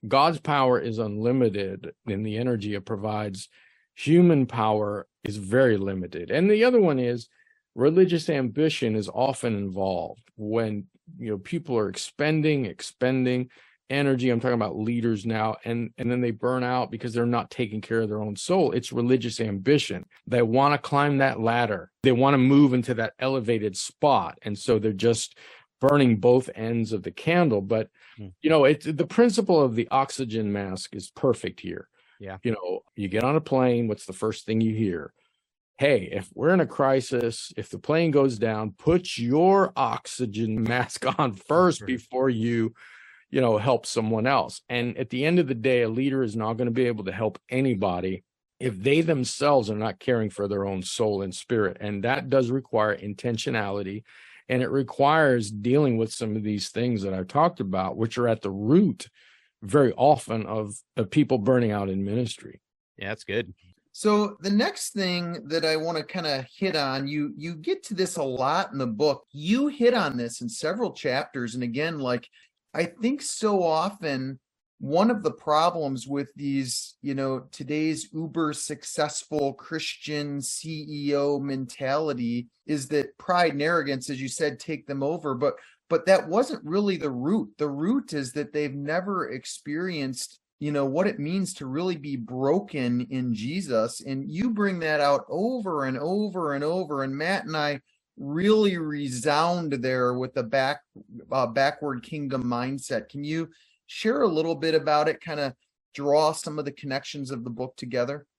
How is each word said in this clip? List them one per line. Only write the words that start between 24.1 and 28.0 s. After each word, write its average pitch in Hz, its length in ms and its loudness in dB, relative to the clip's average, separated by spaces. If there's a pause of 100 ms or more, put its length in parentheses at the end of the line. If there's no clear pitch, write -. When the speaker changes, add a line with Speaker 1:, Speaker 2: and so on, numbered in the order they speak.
Speaker 1:
And 104 160 -6
so 117 180 2
they're 110 160 2
just 110 440 0 (420)
burning 131 380 6
both 123 380 4
ends 113 360 -2
of 101 120 -4
the 92 80 -8
candle. 160 500 2
But, 110 280 -2 (280)